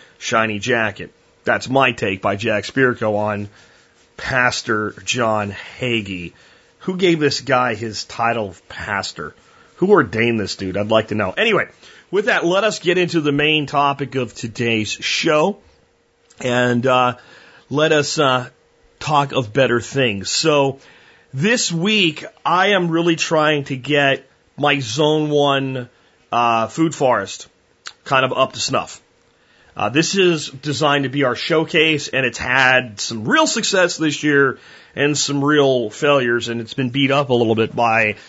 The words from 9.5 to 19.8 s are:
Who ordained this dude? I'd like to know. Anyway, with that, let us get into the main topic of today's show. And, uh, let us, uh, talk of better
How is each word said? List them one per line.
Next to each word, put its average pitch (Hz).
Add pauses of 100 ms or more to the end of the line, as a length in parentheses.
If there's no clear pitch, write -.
Who 190
ordained 117
this 95
dude? 92
I'd 104
like 110
to -
know. 104
Anyway, 190 (420)
with 202
that, 196
let 185
us 214
get 175
into 170
the 143
main 147
topic 139
of 123
today's 113
show. 160 (840)
And, 123
uh, 127 (520)
let 151
us, 147
uh, 127 (500)
talk 139
of 113
better 120